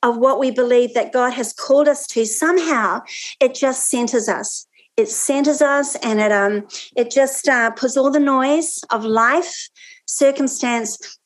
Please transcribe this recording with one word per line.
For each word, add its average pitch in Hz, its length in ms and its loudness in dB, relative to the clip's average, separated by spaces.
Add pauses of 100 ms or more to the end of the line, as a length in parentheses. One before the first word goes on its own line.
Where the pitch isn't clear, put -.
of 233 160 2
what 262 220 2
we 269 100 2
believe 247 460 2
that - 180 -2
God 247 200 2
has 240 200 -6
called 285 340 4
us 294 200 0
to, 226 180 0
somehow 294 760 0 (380)
it 262 140 4
just 262 340 -2
centers 240 400 -2
us. - 380 -6 (320)
It 214 120 2
centers 285 520 0
us, 285 360 0
and 214 240 -2
it, 208 100 2
um, 202 340 0 (300)
it 240 160 -2
just, 269 380 0
uh, 240 220 2
puts 247 260 -2
all 269 120 2
the 285 100 2
noise 277 600 0 (120)
of 220 120 -2
life, 226 680 0 (380)
circumstance 254 1200 -2